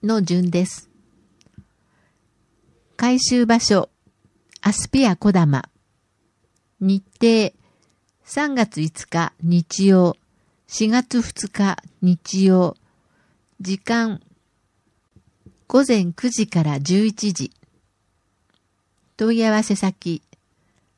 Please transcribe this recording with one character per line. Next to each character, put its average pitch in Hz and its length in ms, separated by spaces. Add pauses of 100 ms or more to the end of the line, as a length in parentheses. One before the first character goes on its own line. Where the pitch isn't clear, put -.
の 214 180
順 180 300
で 175 140
す。 - 240 (2000)
回 254 220
収 247 260
場 226 140
所、 202 300 (720)
ア 208 120
ス - 160
ピ 262 180
ア 180 80
こ 208 160
だ 180 140
ま。 139 240 (1120)
日 196 200 (200)
程、 226 320 (720)
三 294 280
月 214 280
五 - 260
日 165 340
日 175 460
曜、 185 300 (500)
四 214 220
月 240 320
二 - 260
日 196 340 (200)
日 185 440
曜。 185 300 (840)
時 190 160
間、 226 440 (1500)
午 269 200
前 196 240
九 247 180
時 220 180
か 165 160
ら 147 180
十 185 240
一 208 260
時。 156 220 (1600)
問 226 220
い 226 80
合 220 60
わ 214 120
せ 208 140
先、 180 440 (760)